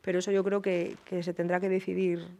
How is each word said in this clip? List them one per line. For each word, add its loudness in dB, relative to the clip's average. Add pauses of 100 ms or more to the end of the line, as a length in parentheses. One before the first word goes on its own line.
Pero 0
eso -2
yo 4
creo 2
que, 0 (100)
que -4
se -2
tendrá 0
que 0
decidir 0 (120)